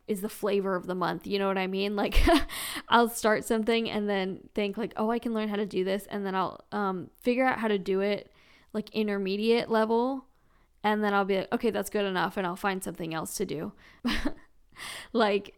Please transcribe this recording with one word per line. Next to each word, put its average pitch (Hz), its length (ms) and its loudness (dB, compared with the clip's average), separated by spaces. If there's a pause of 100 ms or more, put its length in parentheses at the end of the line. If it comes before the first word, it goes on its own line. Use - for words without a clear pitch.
is 208 120 -2
the 208 100 -4
flavor 196 460 0
of 175 100 -4
the 180 100 -2
month, 170 300 0
you 196 140 0
know 196 80 2
what 190 100 2
I 190 100 0
mean? 196 280 0
Like, - 260 4 (340)
<laughs> - 340 -8
I'll 233 200 6
start 214 360 2
something 226 440 0
and 208 200 0
then 190 440 -2
think, 202 240 -2
like, 208 200 -6
"Oh, 214 140 0
I 233 80 0
can 233 140 -4
learn 214 140 -2
how 208 80 -2
to 208 100 0
do 185 200 -2
this," 196 220 0
and 202 180 -6
then 190 100 -2
I'll, 185 380 -2
um, 190 360 -2 (120)
figure 247 240 2
out 254 140 0
how 220 100 0
to 208 80 2
do 190 240 0
it, 202 280 -2 (440)
like, 208 200 -6
intermediate 208 800 0
level, 233 540 2 (580)
and 214 180 2
then 202 120 2
I'll 202 100 4
be 190 140 2
like, - 160 -2
"Okay, 233 160 0
that's 202 200 -2
good 202 160 0
enough," 185 300 0
and 196 100 -2
I'll 175 120 -4
find 190 260 -2
something 170 300 -8
else 160 220 -6
to 190 100 -4
do. 175 260 -6 (320)
<laughs> 240 80 0 (1040)
Like 208 440 2